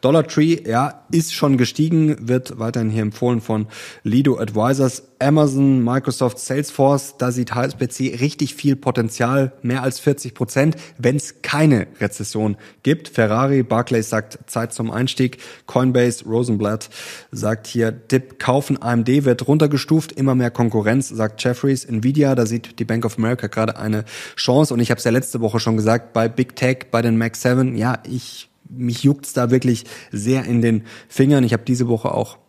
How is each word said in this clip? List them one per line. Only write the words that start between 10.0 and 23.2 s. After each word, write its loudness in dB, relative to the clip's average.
Prozent, 0
wenn's -2
keine 2
Rezession -4
gibt. -2
Ferrari, 2
Barclays 0
sagt, -6
Zeit -6
zum -6
Einstieg. -2
Coinbase, 2
Rosenblatt -2
sagt -4
hier, -2
Dip -4
kaufen, 0
A -2
M 2
D 2
wird 2
runtergestuft, 2
immer 0
mehr 0
Konkurrenz, 0
sagt -4
Jefferies. 0
Nvidia, 0
da 2
sieht -8
die -2
Bank -2
of -4
America -2